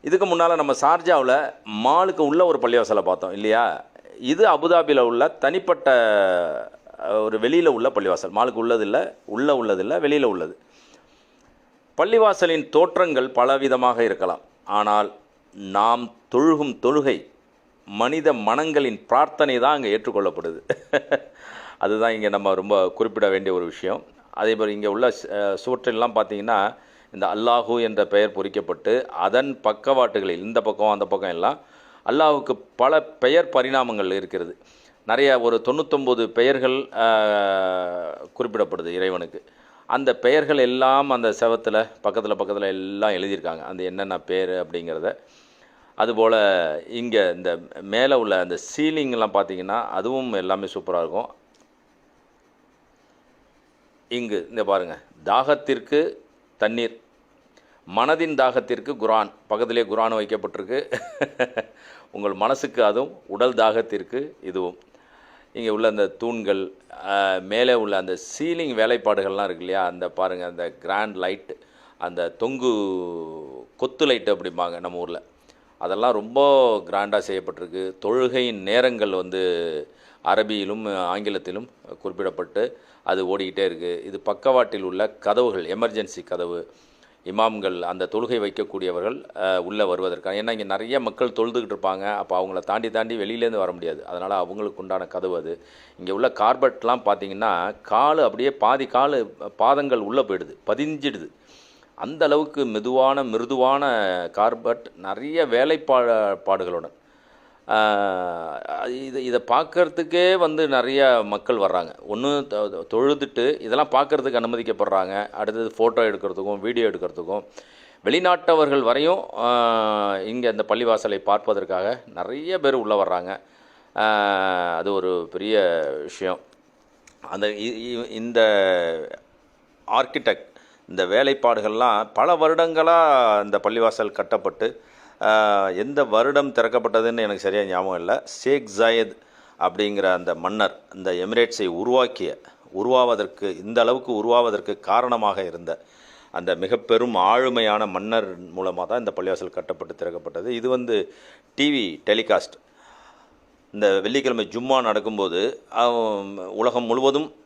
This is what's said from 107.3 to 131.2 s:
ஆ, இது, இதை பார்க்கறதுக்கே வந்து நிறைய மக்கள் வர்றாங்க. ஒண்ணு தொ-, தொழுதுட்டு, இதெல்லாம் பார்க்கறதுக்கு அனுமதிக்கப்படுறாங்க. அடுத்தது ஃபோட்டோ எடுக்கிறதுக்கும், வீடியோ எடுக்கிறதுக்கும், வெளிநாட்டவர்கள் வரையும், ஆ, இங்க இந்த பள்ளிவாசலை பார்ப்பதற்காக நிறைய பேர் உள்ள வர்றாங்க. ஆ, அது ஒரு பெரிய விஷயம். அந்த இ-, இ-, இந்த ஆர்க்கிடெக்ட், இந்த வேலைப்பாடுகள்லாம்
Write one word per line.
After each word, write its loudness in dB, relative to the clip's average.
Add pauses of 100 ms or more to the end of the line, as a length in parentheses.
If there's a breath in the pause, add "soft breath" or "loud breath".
ஆ, 0 (260)
இது, -8
இதை 0
பார்க்கறதுக்கே 2
வந்து 2
நிறைய 4
மக்கள் -2
வர்றாங்க. 0 (200)
ஒண்ணு -2 (180)
தொ-, -4 (100)
தொழுதுட்டு, 0
இதெல்லாம் 0
பார்க்கறதுக்கு 2
அனுமதிக்கப்படுறாங்க. -2
அடுத்தது -4
ஃபோட்டோ 2
எடுக்கிறதுக்கும், -2
வீடியோ 0
எடுக்கிறதுக்கும், -6 (600 loud breath)
வெளிநாட்டவர்கள் 4
வரையும், 2 (120)
ஆ, 2
இங்க -2
இந்த -2
பள்ளிவாசலை 0
பார்ப்பதற்காக -2 (120)
நிறைய -6
பேர் 2
உள்ள 2
வர்றாங்க. -4 (560 soft breath)
ஆ, 2
அது -2
ஒரு -2
பெரிய 2 (200)
விஷயம். -6 (800)
அந்த -6
இ-, -4
இ-, -8
இந்த -8 (1500)
ஆர்க்கிடெக்ட், -2 (420 soft breath)
இந்த -2
வேலைப்பாடுகள்லாம் 2